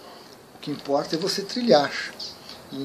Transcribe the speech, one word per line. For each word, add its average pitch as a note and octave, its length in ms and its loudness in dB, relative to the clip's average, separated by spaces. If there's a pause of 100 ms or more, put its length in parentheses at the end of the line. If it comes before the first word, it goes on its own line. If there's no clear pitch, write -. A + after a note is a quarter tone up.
(560)
O - 20 -20
que - 120 -8
importa C#3+ 460 0
é - 20 2
você F#3+ 220 -2
trilhar. F#3 500 6 (800)
E C#3 140 -6